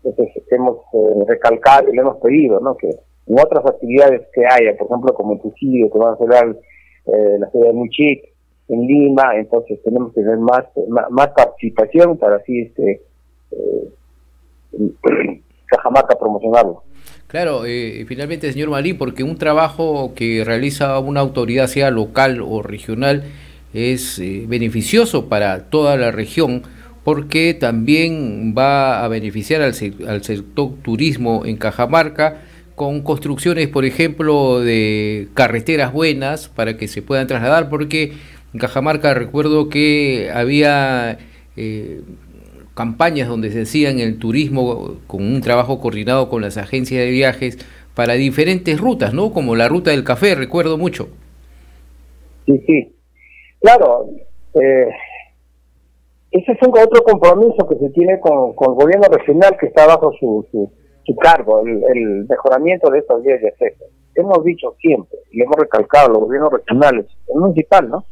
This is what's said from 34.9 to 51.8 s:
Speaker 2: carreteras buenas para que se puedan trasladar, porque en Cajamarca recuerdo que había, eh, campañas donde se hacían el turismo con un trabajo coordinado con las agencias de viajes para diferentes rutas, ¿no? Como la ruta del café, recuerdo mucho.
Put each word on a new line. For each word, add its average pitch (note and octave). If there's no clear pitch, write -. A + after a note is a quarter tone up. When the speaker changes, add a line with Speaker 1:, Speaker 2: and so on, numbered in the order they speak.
Speaker 2:
carreteras B2
buenas D3
para A2+
que G#2+
se G2+
puedan C3+
trasladar, C3+
porque D3+
en A#2+
Cajamarca C#3+
recuerdo D3+
que D3
había, C3+
eh, A2
campañas A#2+
donde A2
se A2+
hacían C#3
el A2
turismo A#2+
con G2
un B2
trabajo A#2+
coordinado A#2
con A#2
las G2+
agencias B2+
de B2+
viajes B2+
para A#2+
diferentes D3+
rutas, C3
¿no? G#3
Como B2
la A#2
ruta F3
del C3+
café, F3
recuerdo D#3
mucho. E3+